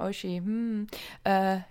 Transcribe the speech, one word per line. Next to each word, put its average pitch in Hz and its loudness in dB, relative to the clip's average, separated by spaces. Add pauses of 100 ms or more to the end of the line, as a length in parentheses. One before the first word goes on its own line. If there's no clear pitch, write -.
Oishi. 185 -4
Mm. 214 -2 (360)
Äh, 190 4
ja, 185 -4